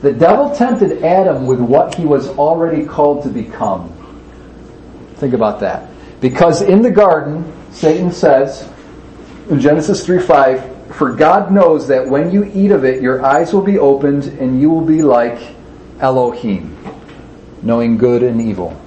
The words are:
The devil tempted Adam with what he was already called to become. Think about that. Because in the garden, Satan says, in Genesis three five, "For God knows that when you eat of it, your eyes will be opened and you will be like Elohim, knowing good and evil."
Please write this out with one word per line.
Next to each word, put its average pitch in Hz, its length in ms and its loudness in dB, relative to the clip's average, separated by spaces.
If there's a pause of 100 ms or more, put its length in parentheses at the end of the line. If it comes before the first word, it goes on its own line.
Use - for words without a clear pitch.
The 139 100 0
devil 196 420 2
tempted 208 480 -2
Adam 165 440 0
with 127 120 0
what 120 360 0
he 170 100 -6
was 143 240 0
already 160 560 -2
called 147 380 -2
to 131 80 -6
become. 98 600 -8 (1300)
Think 135 160 -4
about 110 280 0
that. - 280 -6 (320)
Because 151 400 2
in 202 220 4
the 240 80 2
garden, 165 600 0 (220)
Satan 170 400 0
says, 139 580 0 (800)
in 147 100 0
Genesis 151 460 0
three 180 160 0
five, 135 760 0
"For 127 200 -2
God 175 360 2
knows 165 380 2
that 131 180 0
when 147 240 0
you 202 140 0 (100)
eat 196 160 2
of 135 140 2
it, 127 180 0
your 131 220 -2
eyes 156 300 0
will 190 80 2
be 196 160 0
opened 143 460 2
and 131 360 -4
you 151 100 4
will 160 140 0
be 160 180 2
like 120 360 2 (600)
Elohim, 120 760 -2 (880)
knowing 117 340 0
good 120 260 2
and 120 180 0
evil." 92 360 -6 (100)